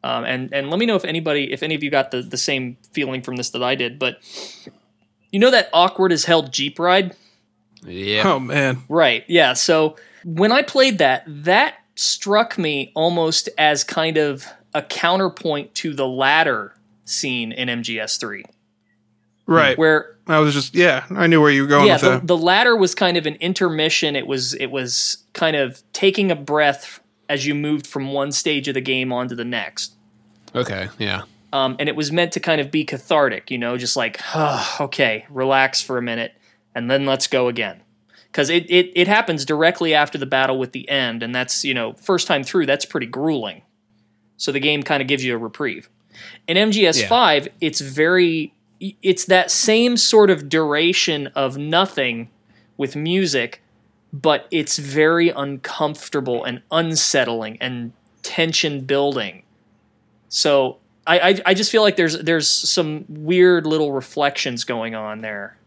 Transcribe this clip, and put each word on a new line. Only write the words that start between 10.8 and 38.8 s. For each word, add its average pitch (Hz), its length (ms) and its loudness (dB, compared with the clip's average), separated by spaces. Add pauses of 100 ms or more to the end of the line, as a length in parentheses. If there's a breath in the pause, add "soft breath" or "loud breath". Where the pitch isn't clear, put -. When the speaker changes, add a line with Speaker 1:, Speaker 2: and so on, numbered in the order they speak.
Speaker 1:
that, 131 280 2
that 170 500 0 (180)
struck - 640 -2
me 147 360 -4
almost 160 640 0
as 151 280 2
kind 160 340 -2
of 143 280 -2 (280)
a 151 80 -2
counterpoint 175 920 -2
to 156 180 -6
the 135 120 -2
ladder 131 680 0 (320)
scene 120 460 -6
in 123 180 -6
M 120 120 -6
G 113 160 -6
S 107 200 -6
three. 104 260 -10 (1000)
Speaker 3:
Right. 147 320 4
Speaker 1:
Where 156 480 2
Speaker 3:
I 156 140 4
was 151 120 4
just, 139 220 -4
yeah, 165 340 4
I 170 180 0
knew 165 140 6
where 147 100 6
you 139 120 4
were 143 60 -2
going 143 180 6
Speaker 1:
yeah, 175 80 8
Speaker 3:
with 147 80 2
Speaker 1:
the, 135 80 6
Speaker 3:
that. 127 160 0
Speaker 1:
the 175 100 4
ladder 202 400 4
was 190 180 2
kind 180 220 0
of 160 80 -2
an 151 120 -4
intermission. 160 760 0
It 131 120 -4
was, 131 260 -4
it 135 140 -6
was 127 680 -4
kind 160 240 -2
of 131 260 -4 (120)
taking 196 360 2
a 165 60 0
breath 147 640 0 (280)
as 139 180 -4
you 147 80 -2
moved 147 320 -2
from 139 260 -8
one 139 200 -2
stage 143 360 -2
of 135 60 -4
the 131 60 -2
game 131 320 -2
onto 123 220 -4
the 120 100 -8
next. 117 500 -8 (600)
Speaker 2:
Okay, 98 340 -4 (100)
yeah. 98 240 -4 (300)
Speaker 1:
Um, 131 260 -2
and 147 100 -2
it 147 80 -4
was 147 160 -4
meant 170 200 0
to 160 80 -4
kind 156 200 0
of 143 100 -6
be 156 140 -2
cathartic, 143 640 0
you 127 80 -6
know, 120 180 -4
just 123 200 -4
like, 113 240 -4 (160)
<sighs> 147 440 -2
"Okay, 117 500 -2
relax 135 500 2
for 127 180 -4
a 120 40 -4
minute, 117 300 -6 (420)
and 120 160 -4
then 139 160 2
let's 135 200 0
go 127 220 2
again." 110 340 -6 (500 soft breath)
'Cause 147 180 0
it, 170 200 2
it, 180 240 2